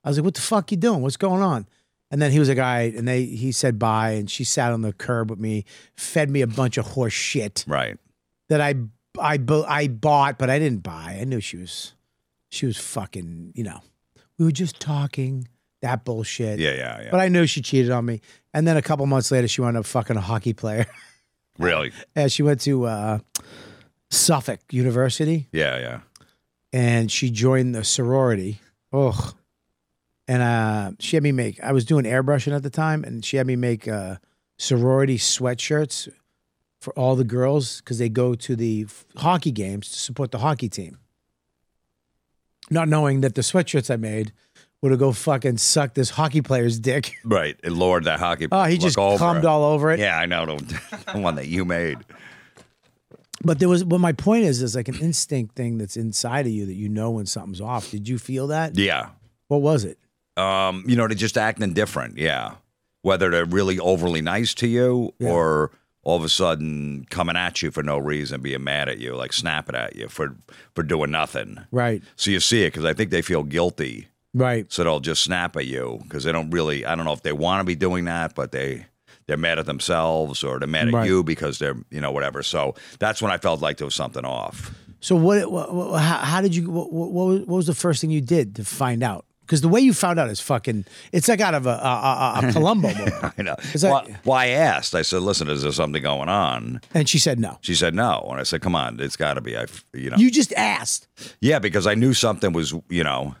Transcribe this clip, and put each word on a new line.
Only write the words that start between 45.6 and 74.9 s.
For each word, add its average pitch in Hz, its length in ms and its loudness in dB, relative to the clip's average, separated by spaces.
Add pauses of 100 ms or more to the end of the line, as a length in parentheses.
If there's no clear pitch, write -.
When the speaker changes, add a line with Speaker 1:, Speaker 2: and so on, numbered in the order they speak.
Speaker 1:
this 131 160 0
hockey 151 320 0
player's 120 360 2
dick. 127 400 -2
<laughs> - 60 -20
Speaker 2:
Right. 87 400 2
And 85 140 -2
Lord, 90 260 4
that 80 160 2
hockey 85 320 0
Speaker 1:
Oh, 190 120 4
he 165 100 4
Speaker 2:
look 170 80 0
Speaker 1:
just 170 160 2
Speaker 2:
over 196 180 4
Speaker 1:
cummed 170 280 2
Speaker 2:
it. - 20 4
Speaker 1:
all 151 180 4
over 151 280 4
it. 165 60 2
Speaker 2:
Yeah, 95 200 2
I 85 80 0
know. 87 180 0
The, 78 360 -8 (260)
<laughs> - 80 -10
the 104 60 -2
one 87 160 0
that 67 120 -8
you 90 160 -2
made. 85 320 -2 (1500)
Speaker 1:
But 160 160 2
there 180 100 4
was, 180 160 4
but 175 140 2
my 175 140 4
point 220 320 4
is, 131 160 2
there's, 120 160 -2
like, 120 120 -4
an 131 120 -6
instinct 143 540 -2
thing 117 240 -4
that's 104 180 -6
inside 117 500 -2
of 113 60 -2
you 104 140 -4
that 95 80 -8
you 104 140 -6
know 107 220 -2
when 110 160 -4
something's 92 340 -10
off. 113 300 -6
Did 104 180 -8
you 127 100 -4
feel 131 300 -6
that? 151 300 -2
Speaker 2:
Yeah. 90 320 0 (380)
Speaker 1:
What 143 120 2
was 143 240 2
it? 80 140 -10 (380)
Speaker 2:
Um, 95 500 0
you 123 100 4
know, 117 100 4
they're 110 100 0
just 104 200 -2
acting 107 380 0
different, 65 420 -2
yeah. 67 380 -2 (480)
Whether 95 280 4
they're 85 140 4
really 92 340 2
overly 87 440 2
nice 101 320 -2
to 123 120 -2
you 123 520 2
Speaker 1:
Yeah. 123 120 -2
Speaker 2:
or 80 420 2 (320)
all 82 120 2
of 82 80 -2
a 80 40 -2
sudden 76 800 -2
coming 85 260 -2
at 87 240 -4
you 80 100 -2
for 76 120 -6
no 73 160 -2
reason, 71 420 -4
being 67 240 -6
mad 71 240 -2
at 57 100 -6
you, 62 160 -8
like, 64 180 -6
snapping 76 420 -4
at 58 220 -6
you 55 120 -12
for, 71 280 -6 (380)
for 87 80 -2
doing 76 280 0
nothing. 71 480 -4 (120)
Speaker 1:
Right. 120 320 0 (140)
Speaker 2:
So - 140 -2
you 95 100 2
see 113 220 4
it 80 100 2
'cause 78 120 -4
I 80 100 2
think 101 160 -2
they 85 120 2
feel 80 200 0
guilty. 73 640 -2 (240)
Speaker 1:
Right. 123 400 0
Speaker 2:
So 90 120 0
they'll 80 160 2